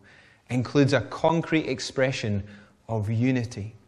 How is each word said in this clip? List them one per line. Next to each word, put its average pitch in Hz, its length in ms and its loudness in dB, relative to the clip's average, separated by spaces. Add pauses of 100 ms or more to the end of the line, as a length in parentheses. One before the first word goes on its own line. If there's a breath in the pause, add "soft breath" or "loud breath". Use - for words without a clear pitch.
(500 soft breath)
includes 127 420 4
a 127 80 4
concrete 160 680 0
expression 123 760 -2 (460 loud breath)
of 107 200 -2
unity. 117 640 -2 (140)